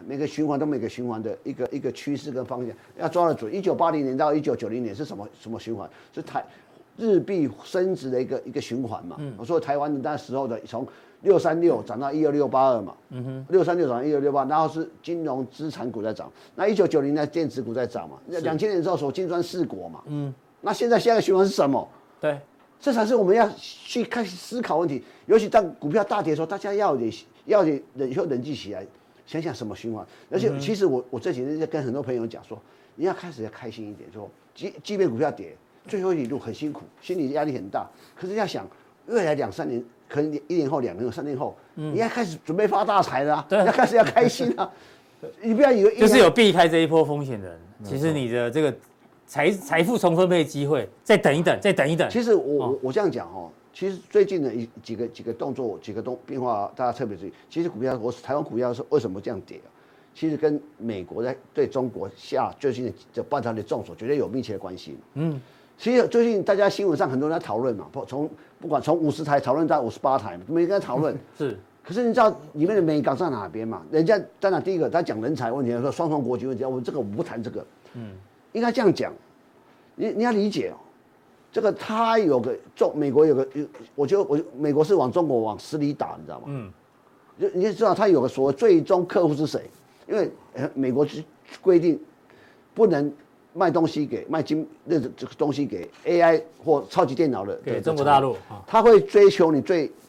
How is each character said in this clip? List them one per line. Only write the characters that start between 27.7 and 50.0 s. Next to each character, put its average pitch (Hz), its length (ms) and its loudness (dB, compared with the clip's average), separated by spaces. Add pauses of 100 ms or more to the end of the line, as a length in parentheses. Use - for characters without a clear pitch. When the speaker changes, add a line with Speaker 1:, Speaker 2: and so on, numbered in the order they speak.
Speaker 1:
忍， 131 180 -4
要 180 120 -2
冷 131 180 -2
静 143 100 -8
起 101 200 -10
来， 95 120 -10 (400)
想 156 160 -8
想 156 140 -6
什 117 100 -10
么 101 100 -8
循 113 160 -10
环。 107 140 -10 (240)
而 165 80 -2
且 147 220 0
其 185 160 -2
实 196 100 2
我， 131 140 2
Speaker 2:
嗯 - 20 -2
哼。 - 80 -10
Speaker 1:
我 120 100 -6
这 175 140 -4
几 123 100 -6
天 151 160 -4
在 156 60 -2
跟 156 160 -4
很 127 100 -4
多 139 120 -4
朋 131 100 -6
友 117 140 -4
讲 113 160 -14
说， 110 160 -16 (340)
你 151 120 -4
要 185 80 0
开 175 180 -12
始 123 120 -12
要 107 60 -8
开 113 220 -14
心 110 180 -14
一 104 40 -14
点， 73 200 -20
说 104 160 -14 (240)
即， - 180 -12 (120)
即 208 140 -6
便 185 120 2
股 113 80 -4
票 147 140 0
跌， 85 240 -14 (320)
最 196 160 -4
后 185 100 2
一 165 40 0
里 120 100 -2
路 127 100 -4
很 113 160 -8
辛 147 180 -8
苦， - 100 -14 (200)
心 185 160 -6
理 139 140 -2
压 147 120 -2
力 151 100 -2
很 98 160 -8
大。 113 180 -6 (260)
可 - 140 -10
是 196 80 -6
要 214 100 0
想 104 220 -8 (400)
未 226 160 0
来 156 100 2
两 131 180 -2
三 151 160 -6
年， 120 160 -4 (240)
可 143 140 -2
能 151 100 -2 (160)
一 175 80 -4
年 147 140 0
后、 147 100 0
两 107 160 -4
年 107 80 -6
后、 123 60 -2
三 139 160 -8
年 147 100 -6
后， 127 200 -6 (220)
Speaker 2:
嗯。 156 180 -8
Speaker 1:
你 196 40 0
要 226 80 0
开 220 160 -4
始 165 220 -6
准 160 100 -4
备 208 120 2
发 196 180 0
大 202 160 2
财 131 220 -4
了 151 120 0
啊！ 151 140 -4
Speaker 2:
对。 190 160 2
Speaker 1:
要 214 60 6
开 220 140 4
始 220 100 2
要 226 80 8
开 240 240 4
心 240 320 -2
啊！ 196 100 -4 (360)
<laughs> - 360 -18
你 220 140 0
不 247 80 2
要 262 80 8
以 214 120 4
为 214 120 6
一 - 20 -8
年 - 40 -4
Speaker 2:
就 214 60 10
是 240 120 8
有 180 100 10
避 214 220 6
开 170 160 6
这 165 120 4
一 165 60 6
波 160 180 6
风 147 220 -2
险 117 160 -6
的 92 60 -12
人， 82 120 -16 (200)
Speaker 1:
没 107 100 -12
错。 135 60 -4
Speaker 2:
其 135 40 -4
实 160 140 0
你 131 160 -2
的 120 220 -2
这 156 100 0
个 143 100 2 (540)
财-， 147 240 0
财 170 340 0
富 220 140 2
重 170 180 2